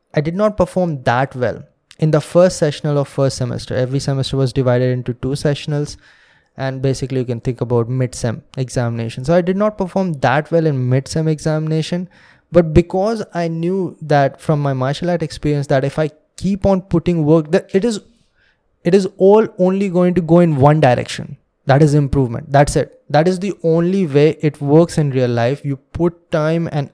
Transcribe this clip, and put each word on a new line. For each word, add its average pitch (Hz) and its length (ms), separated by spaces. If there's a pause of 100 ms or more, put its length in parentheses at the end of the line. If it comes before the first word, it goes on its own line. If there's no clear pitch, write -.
(140)
I 156 80
did 165 140
not 208 220
perform 170 460
that 127 320
well. 120 280 (360)
In 156 120
the 151 100
first 180 360
sessional 147 400
of 139 100
first 135 300
semester, 123 380
every 127 240
semester 135 380
was 135 160
divided 127 380
into 127 220
two 127 160
sessionals, 147 680 (600)
and 135 240
basically 131 380
you 123 60
can 120 160
think 123 200
about 120 280
mid-sem 123 540 (120)
examination. 120 680
So 156 80
I 180 80
did 185 160
not 214 200
perform 185 360 (120)
that 139 260
well 165 140
in 131 240
mid-sem 139 380
examination, 156 800 (440)
but 165 220
because 190 500 (100)
I 170 140
knew 170 540
that 143 380
from 151 220
my 139 120
martial 135 360
art 170 140
experience 147 440
that 135 160
if 139 140
I 156 140 (240)
keep 196 300
on 190 160
putting 170 440
work, 156 260
that - 220
it 190 100
is, 220 160 (840)
it 175 100
is 190 140 (100)
all 202 300 (100)
only 190 320
going 180 240
to 180 80
go 165 180
in 165 180
one 147 220
direction. 123 580 (280)
That 139 160
is 147 140
improvement. 139 560
That's 143 240
it. 139 160 (180)
That 147 180
is 185 120
the 185 140 (100)
only 170 420
way 143 340
it 147 220
works 156 380
in 147 100
real 127 220
life. 120 340
You 139 120
put - 540
time 160 400
and 139 220